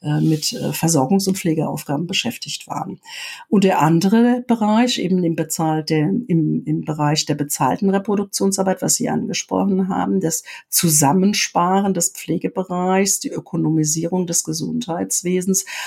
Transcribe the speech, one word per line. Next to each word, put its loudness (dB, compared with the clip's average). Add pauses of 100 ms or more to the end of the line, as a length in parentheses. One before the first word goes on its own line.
äh, 0
mit, 2
äh, -4
Versorgungs- 2
und 0
Pflegeaufgaben -4
beschäftigt -6
waren. -8 (480)
Und 4
der 4
andere 4 (100)
Bereich, 2
eben 0
im 2
Bezahl-, -2
der, 2
im, 0
im -2
Bereich 0
der -2
bezahlten 0
Reproduktionsarbeit, 0
was 0
Sie -2
angesprochen 0
haben, 0
das -2 (260)
Zusammensparen 2
des -2
Pflegebereichs, -2
die -6
Ökonomisierung 0
des -2
Gesundheitswesens, -2 (220)